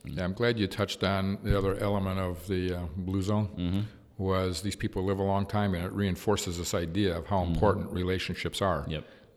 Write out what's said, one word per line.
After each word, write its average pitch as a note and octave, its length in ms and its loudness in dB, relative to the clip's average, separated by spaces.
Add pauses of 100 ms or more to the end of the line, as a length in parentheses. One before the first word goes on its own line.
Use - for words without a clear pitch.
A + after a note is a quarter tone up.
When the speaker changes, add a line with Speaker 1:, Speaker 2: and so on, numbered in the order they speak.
Speaker 1:
And C2 100 -10
Speaker 2:
Yeah, F2+ 100 -2
I'm F2+ 80 0
glad A#2 260 2
you G2+ 100 4
touched - 360 -2
on G2 380 2
the G2+ 160 4
other F#2+ 200 2
element G2 400 0
of F2 300 -4
the, F#2 300 0
uh, - 20 -4 (160)
blue F#2+ 260 -2
zone. G#2 260 2 (100)
Speaker 1:
Mm-hmm. F2+ 220 0 (380)
Speaker 2:
Was F#2 440 0
these G2+ 140 -4
people G2 280 -2
live F#2+ 140 0
a G2 60 2
long G2 200 2
time, G2+ 300 0
and E2+ 100 -2
it F#2 80 -4
reinforces F#2+ 640 0
this F2 160 -4
idea F2 460 0
of D#2+ 80 -8
how G2 160 0
Speaker 1:
Mm-hmm. F2 120 0
Speaker 2:
important G2 380 2
relationships F2+ 680 -2
are. E2+ 260 2
Speaker 1:
Yep. D2+ 160 -6 (320)